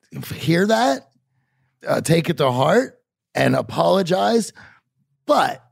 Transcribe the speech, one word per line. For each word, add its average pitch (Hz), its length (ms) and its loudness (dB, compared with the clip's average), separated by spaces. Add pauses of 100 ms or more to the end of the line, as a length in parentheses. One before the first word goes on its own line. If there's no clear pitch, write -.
(360)
hear 170 320 0
that, 254 420 0 (760)
uh, 131 140 -2
take 165 280 2
it 151 80 -4
to 135 140 0
heart 165 480 0 (340)
and 135 220 2
apologize. 185 960 0 (760)
But 208 460 0